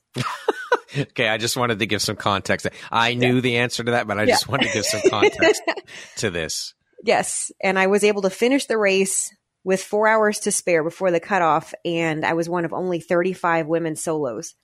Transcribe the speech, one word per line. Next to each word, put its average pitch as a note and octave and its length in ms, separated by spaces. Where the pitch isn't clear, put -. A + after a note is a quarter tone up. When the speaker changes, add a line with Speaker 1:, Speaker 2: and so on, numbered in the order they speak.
Speaker 1:
<laughs> B2+ 80
Okay, C3 300
I A2 100
just A2+ 200
wanted A#2+ 220
to A2+ 80
give G2+ 140
some G#2+ 140
context. G2 520
I A#2 260
knew B2 200
Speaker 2:
Yeah. B2+ 60
Speaker 1:
the A#2+ 160
answer A#2+ 260
to A#2 80
that, A#2+ 160
but G2+ 100
I G#2 60
Speaker 2:
Yeah. G#3+ 120
Speaker 1:
just - 120
wanted C3 200
to - 60
give G#2 120
some - 240
context G#3 520
Speaker 2:
<laughs> - 280
Speaker 1:
to A2 120
this. E2 440
Speaker 2:
Yes, - 480
and F#3+ 160
I F#3+ 100
was G3 180
able G#3 160
to F#3+ 80
finish B3 380
the A3+ 100
race G3 520
with F#3 180
four G#3+ 240
hours G#3+ 340
to G#3 120
spare E3 320
before F3+ 260
the E3+ 80
cutoff, E3 540
and E3 420
I - 80
was E3 140
one E3+ 160
of E3 80
only F3 300
thirty-five E3+ 680
women D#3+ 300
solos D3 680